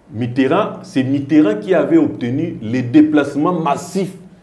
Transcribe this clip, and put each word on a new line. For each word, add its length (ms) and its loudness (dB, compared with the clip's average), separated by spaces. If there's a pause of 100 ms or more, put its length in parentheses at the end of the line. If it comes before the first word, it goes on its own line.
(120)
Mitterrand, 720 -2
c'est 220 -2
Mitterrand 560 2
qui 120 -2
avait 260 2
obtenu 600 -2
les 220 -4
déplacements 680 2
massifs 640 -4 (260)